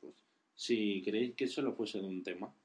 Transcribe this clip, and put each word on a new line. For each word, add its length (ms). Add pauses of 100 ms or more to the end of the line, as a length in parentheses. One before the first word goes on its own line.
pues, 120 (420)
si 480
queréis 320
que 120
solo 260
fuese 260
de 80
un 160
tema. 300 (120)